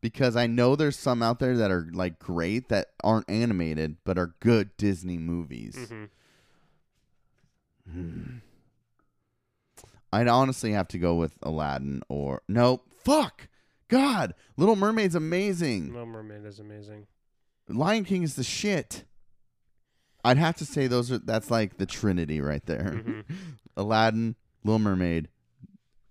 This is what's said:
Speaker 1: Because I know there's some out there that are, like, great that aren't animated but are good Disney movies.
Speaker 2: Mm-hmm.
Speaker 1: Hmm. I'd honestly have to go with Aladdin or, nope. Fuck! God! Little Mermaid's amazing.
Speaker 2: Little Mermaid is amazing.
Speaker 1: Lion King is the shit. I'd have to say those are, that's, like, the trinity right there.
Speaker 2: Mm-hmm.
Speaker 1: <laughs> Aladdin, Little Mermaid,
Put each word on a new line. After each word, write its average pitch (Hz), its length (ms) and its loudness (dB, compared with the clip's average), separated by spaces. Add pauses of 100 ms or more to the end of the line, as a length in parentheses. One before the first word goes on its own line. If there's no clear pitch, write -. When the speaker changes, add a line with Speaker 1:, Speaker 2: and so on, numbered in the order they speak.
Speaker 1:
Because 117 320 2
I 120 100 4
know 123 300 6
there's 147 220 0
some 123 240 0
out 117 160 2
there 127 180 2
that 110 140 4
are, 87 240 0
like, 90 240 -4
great 90 500 -2
that 101 200 0 (140)
aren't 110 280 2
animated 85 760 0
but 92 140 0
are 85 200 -2
good 110 380 2
Disney 90 400 -2
movies. 80 600 -8
Speaker 2:
Mm-hmm. 113 280 -14 (1900)
Speaker 1:
Hmm. 85 460 -10 (1800)
I'd 117 160 4
honestly 123 440 2
have 101 160 0
to 90 100 -8
go 85 160 2
with 82 280 -2
Aladdin 69 680 -4
or, 69 360 -6
nope. 120 380 2 (180)
Fuck! - 460 0 (400)
God! 233 460 2 (240)
Little 202 180 6
Mermaid's 202 380 2
amazing. 165 800 -2
Speaker 2:
Little 120 100 -12
Mermaid 107 400 -16
is 104 160 -16
amazing. 104 460 -18 (600)
Speaker 1:
Lion 190 380 0
King 180 200 0
is 147 120 -4
the 131 80 -4
shit. - 600 -4 (1160)
I'd 127 140 6
have 160 200 2
to 151 100 -10
say 139 200 -2
those 120 260 0
are, 120 60 -2
that's, 113 320 -4
like, 110 280 0
the 95 80 -2
trinity 82 560 -2
right 71 240 -4
there. 82 260 -4 (100)
Speaker 2:
Mm-hmm. 110 180 -8 (260)
Speaker 1:
<laughs> - 320 -18
Aladdin, 110 580 0 (280)
Little 110 160 2
Mermaid, 90 480 0 (840)